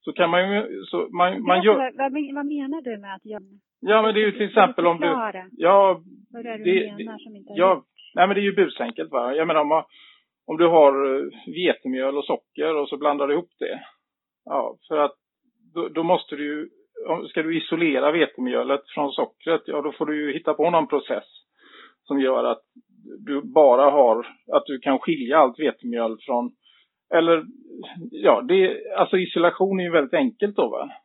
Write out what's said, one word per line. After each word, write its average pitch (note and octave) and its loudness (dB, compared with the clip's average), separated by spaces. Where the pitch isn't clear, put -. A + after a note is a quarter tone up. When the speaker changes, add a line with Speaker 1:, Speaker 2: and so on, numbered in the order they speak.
Speaker 1:
så D3 -12
kan E3+ 0
man F#3 0
ju... G3 -6
Så F3 -8
man, F3+ 0
man F3+ 2
Speaker 2:
Vet F3+ 0
Speaker 1:
gör G#3+ 4
Speaker 2:
du F#3 0
vad, C4 -6
vad C4+ -2
men-, C#4 -6
vad C#4+ -8
menar D4 -8
du A#3+ -10
med G3 -16
att F#3+ -20
göra? G#3+ -14
Speaker 1:
Ja, G#3+ 4
men G#3+ 2
det G3+ 0
är G#3+ 2
ju G#3 0
till G#3 -8
Speaker 2:
Kan G#3+ -2
du F#3+ -4
Speaker 1:
exempel F#3 4
om E3+ 2
du E4 -2
Speaker 2:
förklara G3+ -4
Speaker 1:
ja, F#3 4
Speaker 2:
vad A#3+ -14
det A#3+ -12
är A3 -10
du G#3+ -14
Speaker 1:
det, F#3 0
Speaker 2:
menar A3 -12
Speaker 1:
det, - -20
Speaker 2:
som A3 -20
inte G3+ -20
har G3+ -12
Speaker 1:
ja, F#3 4
Speaker 2:
gjorts? - -12
Speaker 1:
nej, F3 4
men G3+ 0
det G3+ -2
är - -2
ju G3 -2
busenkelt, D#3 -2
va? B2+ -2
Jag D#3+ -2
menar, D#3 2
om D3 0
man, D#3 2
om D#3 -6
du E3+ 6
har, C#3 6
eh, C#3 -2
vetemjöl C#3 -2
och C#3 -4
socker D#3 -6
och D3 -4
så D3 -8
blandar C#3+ -2
du C#3+ 0
ihop E3+ -4
det. - -8
Ja, A#2+ -6
för D#3+ -4
att C#3+ 0
då, E3+ -6
då D#3 -4
måste E3+ 0
du C#3+ -8
ju, D3+ -8
om, E3 -4
ska E3+ -4
du D#3+ -2
isolera D3+ 0
vetemjölet B2+ -2
från C#3+ -4
sockret, D#3 -4
ja, C#3+ -6
då D3 -6
får D#3 -6
du D3+ -4
ju C#3 -4
hitta D3+ -2
på D3+ 0
någon E3 2
process C3+ -4
som C#3 -2
gör C3 2
att A#2 -2
du C#3+ -4
bara C3+ 6
har, B2+ 4
att C#3+ 2
du C3+ -8
kan C3+ 0
skilja C#3 -2
allt C3 4
vetemjöl A#2 -4
från, A#2+ -4
eller, E3 2
ja, D3+ 4
det, F#3 2
alltså F#3+ 2
isolation F#3 0
är F#3 -4
ju F3 -6
väldigt D3 0
enkelt E3+ -2
då, A#2+ 0
va? - -8